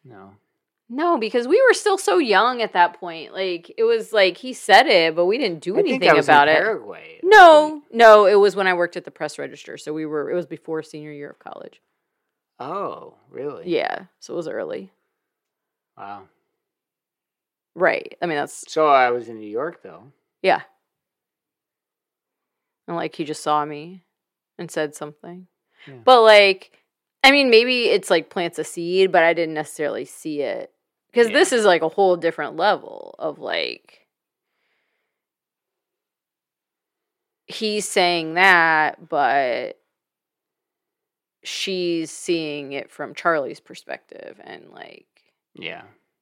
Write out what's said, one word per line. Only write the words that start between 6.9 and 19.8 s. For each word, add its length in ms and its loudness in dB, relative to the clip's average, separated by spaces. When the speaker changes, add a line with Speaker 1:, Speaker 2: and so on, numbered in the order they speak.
Speaker 1:
at 60 -20
that 80 -4
Speaker 2:
No, 400 10
Speaker 1:
point. 140 -12
Speaker 2:
no, 340 8
it 80 4
was 220 4
when 100 -2
I 60 0
worked 240 -4
at 80 -14
the 60 -18
press 280 -12
register, 380 -16
so 160 -12
we 120 -8
were, 240 -8
it 60 -4
was 100 -6
before 380 -10
senior 300 -18
year 160 -16
of 100 -20
college. 420 -20
Speaker 1:
Oh, 540 -12
really? 400 -12
Speaker 2:
Yeah, 340 -6
so 140 -18
it 40 -12
was 120 -10
early. 420 -10
Speaker 1:
Wow. 260 -18
Speaker 2:
Right, 480 -4
I 40 -4
mean, 100 -6
that's 340 -8
Speaker 1:
So 200 0
I 220 4
was 180 -6
in 100 -16
New 100 -16
York, 340 -10